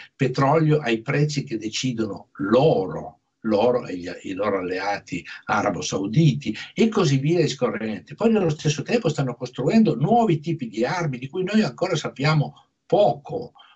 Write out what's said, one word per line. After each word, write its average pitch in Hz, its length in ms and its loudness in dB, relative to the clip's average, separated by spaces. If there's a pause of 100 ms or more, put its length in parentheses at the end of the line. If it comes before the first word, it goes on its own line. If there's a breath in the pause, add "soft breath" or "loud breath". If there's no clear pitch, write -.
(160 loud breath)
petrolio 147 640 2
ai 117 240 -2
prezzi 147 400 0
che 113 140 -8
decidono 107 800 -4
loro, 107 800 2 (260)
loro 113 400 2
e 90 120 -8
gli, 87 120 -10 (140)
i 95 80 -8
loro 98 280 -2
alleati 92 640 -6 (240 loud breath)
arabo-sauditi 107 1080 0 (180 loud breath)
e 214 140 4
così 165 300 2
via 160 240 2
discorrente. 110 760 -4
Poi 226 160 2
nello 202 160 2
stesso 151 360 -2
tempo 226 260 0
stanno 135 260 -2
costruendo 151 600 2
nuovi 202 440 2
tipi 135 300 -6
di 107 160 -2
armi 156 320 -2
di 131 100 -10
cui 185 160 -6
noi 208 180 2
ancora 170 360 -2
sappiamo 147 720 -2 (160)
poco, - 640 0 (240 soft breath)